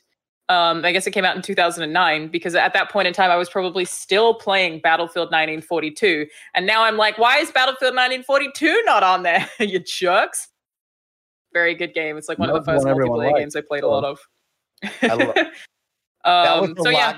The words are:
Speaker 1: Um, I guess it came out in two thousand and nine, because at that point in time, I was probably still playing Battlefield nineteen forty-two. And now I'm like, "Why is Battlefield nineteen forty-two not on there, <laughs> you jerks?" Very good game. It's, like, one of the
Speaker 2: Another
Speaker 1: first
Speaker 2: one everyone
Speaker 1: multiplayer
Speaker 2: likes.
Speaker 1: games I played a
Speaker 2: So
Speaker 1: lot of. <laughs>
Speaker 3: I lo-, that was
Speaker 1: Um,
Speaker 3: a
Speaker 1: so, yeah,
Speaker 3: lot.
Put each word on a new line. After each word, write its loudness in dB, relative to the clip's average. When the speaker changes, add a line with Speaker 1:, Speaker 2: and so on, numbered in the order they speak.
Speaker 1:
Um, 2
I 2
guess -2
it -4
came -2
out -2
in -8
two -8
thousand 0
and -6
nine, 0
because -6
at 2
that -2
point 0
in -2
time, 2
I 4
was -2
probably -4
still 2
playing -2
Battlefield 0
nineteen -2
forty-two. -2
And -2
now 2
I'm 2
like, 0
"Why 4
is -2
Battlefield 0
nineteen 0
forty-two 0
not 4
on 4
there, 0
<laughs> -10
you -2
jerks?" -2
Very 0
good -8
game. -4
It's, -10
like, -6
one -2
of 0
the 0
Speaker 2:
Another 0
Speaker 1:
first 2
Speaker 2:
one 2
everyone 0
Speaker 1:
multiplayer 0
Speaker 2:
likes. 4
Speaker 1:
games -6
I -4
played -6
a 0
Speaker 2:
So 2
Speaker 1:
lot 0
of. -8
<laughs> -12
Speaker 3:
I 2
lo-, 0
that 0
was 0
Speaker 1:
Um, -10
Speaker 3:
a -4
Speaker 1:
so, 2
yeah, 2
Speaker 3:
lot. -6